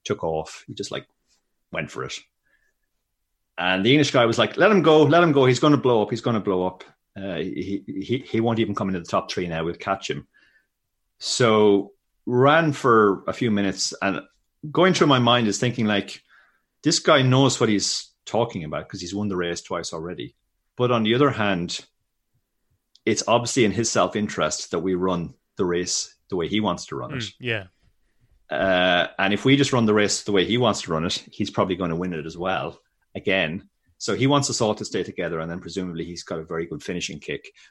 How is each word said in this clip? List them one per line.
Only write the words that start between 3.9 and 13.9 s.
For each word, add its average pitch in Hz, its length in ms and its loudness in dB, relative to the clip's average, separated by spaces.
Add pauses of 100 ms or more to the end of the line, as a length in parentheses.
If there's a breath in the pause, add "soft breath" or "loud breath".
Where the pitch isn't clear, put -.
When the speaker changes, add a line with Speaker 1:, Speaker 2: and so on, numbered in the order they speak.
Speaker 1:
English 147 200 4
guy 120 140 4
was 113 120 0
like, 110 180 0
"Let 190 140 4
him 196 120 4
go, 156 200 8
let 160 200 6
him 165 100 4
go. 135 140 4
He's 127 140 4
gonna 147 160 6
blow 117 260 2
up, 98 80 -2
he's 113 100 -4
gonna 113 200 -2
blow 92 260 0
up. - 180 -8 (320)
Uh, 98 200 -8
he, 95 500 -6
he, 95 320 -4
he - 220 -4
won't 113 180 0
even 104 160 -2
come 98 140 -4
into 95 100 -2
the 85 80 -10
top - 240 -2
three 92 160 -4
now. 82 180 -4
We'll 82 100 -4
catch - 360 -6
him." 71 160 -8 (920 soft breath)
So 107 720 4 (340)
ran 143 460 4
for 107 560 4
a - 40 -2
few 120 200 -2
minutes, 101 500 -2